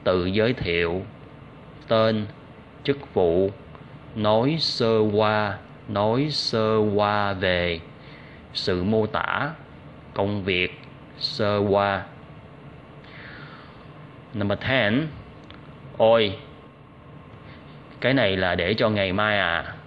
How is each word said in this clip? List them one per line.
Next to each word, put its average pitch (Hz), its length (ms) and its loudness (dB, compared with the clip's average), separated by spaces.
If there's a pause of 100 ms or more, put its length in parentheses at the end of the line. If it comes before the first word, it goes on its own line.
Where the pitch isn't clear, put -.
tự 90 220 2
giới 107 260 2
thiệu, 87 500 0 (840)
tên, 110 380 4 (580)
chức - 300 -2
vụ, 92 360 4 (640)
nói 113 460 4
sơ 113 380 2
qua, 107 600 2 (300)
nói 110 420 2
sơ 110 460 2 (180)
qua 104 380 4
về 90 480 2 (760)
sự 90 280 0
mô 107 240 2
tả, 98 440 -2 (640)
công 101 300 0
việc, 92 360 0 (380)
sơ 104 400 0
qua. 101 440 4 (2250)
Number 101 240 0 (100)
ten, 127 380 4 (920)
ôi, 110 420 6 (1600)
cái 127 140 4
này 101 220 4
là 90 180 2
để 87 200 2
cho 110 160 4
ngày 98 220 2
mai 104 260 2
à. 85 360 0 (120)